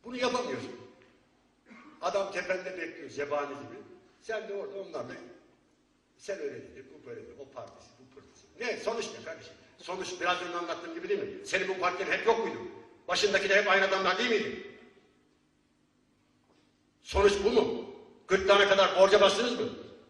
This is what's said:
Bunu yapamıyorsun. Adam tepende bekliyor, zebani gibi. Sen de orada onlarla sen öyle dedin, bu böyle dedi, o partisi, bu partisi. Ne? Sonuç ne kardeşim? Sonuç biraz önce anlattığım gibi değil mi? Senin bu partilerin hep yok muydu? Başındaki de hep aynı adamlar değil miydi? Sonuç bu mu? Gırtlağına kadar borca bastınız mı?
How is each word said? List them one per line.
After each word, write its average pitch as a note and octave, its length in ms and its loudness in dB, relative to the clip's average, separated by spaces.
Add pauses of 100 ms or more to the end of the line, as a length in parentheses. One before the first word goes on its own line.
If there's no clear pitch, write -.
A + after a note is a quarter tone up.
Bunu B3 120 -12
yapamıyorsun. A#3 540 -2 (1300)
Adam F#3+ 320 -2
tepende F#3 460 -6
bekliyor, D#3+ 320 -10
zebani C#3+ 380 -4
gibi. A2 300 -12 (420)
Sen A3 280 -8
de G3+ 60 -8
orada F#3+ 260 -8
onlarla F3 320 -10 (1040)
sen F#3+ 200 -8
öyle C#3 160 -6
dedin, - 400 -16
bu B2+ 120 -20
böyle A2+ 160 -14
dedi, - 160 -18
o C3 160 -18
partisi, G#2+ 340 -16 (100)
bu B2+ 160 -20
partisi. - 320 -20 (140)
Ne? A3+ 240 -4
Sonuç A3+ 220 -4 (120)
ne - 60 -16
kardeşim? - 280 -14 (260)
Sonuç F#3 420 -8
biraz F3 220 0
önce F3 140 -6
anlattığım E3+ 380 -6
gibi F#3+ 140 -10
değil G3+ 120 0
mi? - 260 -10
Senin F#3 220 -2
bu F#3+ 100 -4
partilerin F3+ 340 -2
hep G3 140 -2
yok A3+ 120 4
muydu? F3+ 200 -4 (500)
Başındaki F#3+ 400 2
de G3 80 6
hep G3+ 120 4
aynı F#3+ 160 4
adamlar F#3+ 340 2
değil A#3+ 120 0
miydi? - 480 -2 (2250)
Sonuç G3 300 6 (120)
bu A#3 60 6
mu? - 340 2 (440)
Gırtlağına G3 400 6
kadar F#3+ 320 4
borca G3 200 10
bastınız A#3 400 4
mı? - 80 -2 (420)